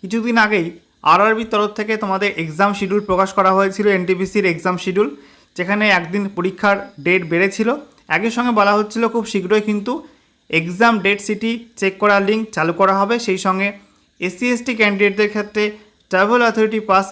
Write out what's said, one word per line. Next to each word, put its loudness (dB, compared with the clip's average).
কিছুদিন -4
আগেই 0
আরআরবির 2
তরফ 0
থেকে -2
তোমাদের -2
এক্সাম 0
শিডিউল 0
প্রকাশ 2
করা 4
হয়েছিল, 0
এনটিপিসির -2
এক্সাম -2
শিডিউল, 0
যেখানে 0
একদিন -2
পরীক্ষার 0
ডেট 4
বেড়েছিল। 0
একই 0
সঙ্গে 0
বলা 4
হচ্ছিল -2
খুব -2
শীঘ্রই 0
কিন্তু -2
এক্সাম 2
ডেট 0
সিটি -2
চেক -2
করার 4
লিংক 0
চালু 0
করা 4
হবে। 0
সেই -2
সঙ্গে 0
এসসি -6
এসটি -4
ক্যান্ডিডেটদের 2
ক্ষেত্রে -4
ট্রাভেল 2
অথরিটি 0
পাস 4